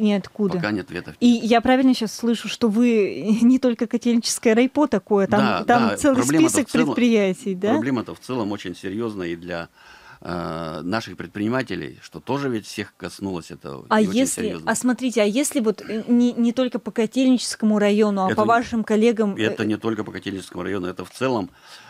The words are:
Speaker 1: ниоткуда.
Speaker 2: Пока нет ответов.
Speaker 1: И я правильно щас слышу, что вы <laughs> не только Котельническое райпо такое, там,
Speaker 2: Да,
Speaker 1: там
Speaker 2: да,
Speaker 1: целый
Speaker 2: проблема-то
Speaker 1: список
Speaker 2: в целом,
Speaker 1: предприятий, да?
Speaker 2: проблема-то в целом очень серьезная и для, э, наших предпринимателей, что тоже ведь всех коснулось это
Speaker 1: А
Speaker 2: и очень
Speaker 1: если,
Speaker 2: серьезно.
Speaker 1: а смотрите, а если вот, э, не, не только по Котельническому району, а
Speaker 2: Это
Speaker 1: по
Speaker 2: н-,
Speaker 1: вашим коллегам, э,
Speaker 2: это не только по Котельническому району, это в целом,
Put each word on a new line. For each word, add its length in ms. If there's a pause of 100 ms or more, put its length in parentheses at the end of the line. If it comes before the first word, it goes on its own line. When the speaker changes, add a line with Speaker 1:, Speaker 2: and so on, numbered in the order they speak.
Speaker 1:
ниоткуда. 540
Speaker 2:
Пока 160
нет 140
ответов. 340
Speaker 1:
И 80
я 320
правильно 340
щас 180
слышу, 360
что 200
вы 720
<laughs> 40
не 180
только 260
Котельническое 720
райпо 320
такое, 400
там, 120
Speaker 2:
Да, 240
Speaker 1:
там 260
Speaker 2:
да, 60
Speaker 1:
целый 200
Speaker 2:
проблема-то 380
Speaker 1:
список 140
Speaker 2:
в 40
целом, 140
Speaker 1:
предприятий, 680
да? 160
Speaker 2:
проблема-то 440
в 60
целом 320
очень 220
серьезная 540
и 80
для, 320 (520)
э, 640
наших 340
предпринимателей, 840
что 180
тоже 280
ведь 180
всех 300
коснулось 540
это 380
Speaker 1:
А 120
Speaker 2:
и 60
очень 140
Speaker 1:
если, 220
Speaker 2:
серьезно. 280
Speaker 1:
а 60
смотрите, 460
а 20
если 360
вот, 260
э, 220
не, 240
не 200
только 260
по 140
Котельническому 840
району, 460
а 40
Speaker 2:
Это 80
Speaker 1:
по 60
Speaker 2:
н-, 60
Speaker 1:
вашим 360
коллегам, 520
э, 60
Speaker 2:
это 240
не 100
только 280
по 80
Котельническому 500
району, 240
это 180
в 60
целом, 400 (400)